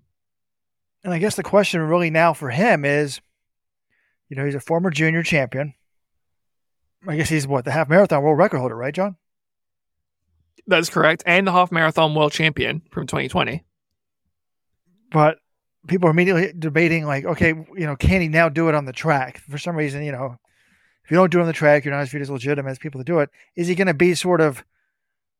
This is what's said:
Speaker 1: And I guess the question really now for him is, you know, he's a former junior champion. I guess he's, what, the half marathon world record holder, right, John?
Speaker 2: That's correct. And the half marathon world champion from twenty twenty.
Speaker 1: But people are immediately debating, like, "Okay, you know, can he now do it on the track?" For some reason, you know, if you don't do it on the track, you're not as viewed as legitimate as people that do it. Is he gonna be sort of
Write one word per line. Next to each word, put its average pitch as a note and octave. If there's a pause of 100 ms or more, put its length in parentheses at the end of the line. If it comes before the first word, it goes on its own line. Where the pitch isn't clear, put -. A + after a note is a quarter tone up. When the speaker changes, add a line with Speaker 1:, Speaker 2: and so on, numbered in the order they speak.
(1040)
Speaker 1:
And F3+
I E3
guess G3+
the F3
question F#3+
really E3
now D#3+
for C#3+
him E3
is, C#3+ (1080)
you C#3
know, C3+
he's C#3+
a C#3
former E3+
junior D#3+
champion. C#3+ (1300)
I D#3
guess D#3
he's, D3+
what, C3+
the D3
half D#3
marathon E3
world D3
record E3+
holder, B2
right, B2+
John? F#3 (1500)
Speaker 2:
That's E3+
correct. D#3+
And F#3
the F3+
half F3+
marathon D#3+
world D3+
champion D#3 (100)
from -
twenty C3
twenty. C#3+ (1500)
Speaker 1:
But D#3 (480)
people F3
are -
immediately F3+
debating, D#3+
like, C#3
"Okay, E3
you D#3+
know, D3
can F#3
he E3+
now D#3+
do E3
it D3+
on D3
the C3
track?" C3+ (100)
For C#3+
some E3+
reason, D3
you D3
know, B2+ (680)
if -
you D#3
don't F3+
do F3
it -
on E3
the D#3+
track, D3
you're C#3+
not C#3+
as C3+
viewed C#3+
as C#3
legitimate C#3
as C3
people C#3
that B2
do E3+
it. C#3+ (260)
Is F3
he F3+
gonna F#3
be F3
sort E3+
of D3 (760)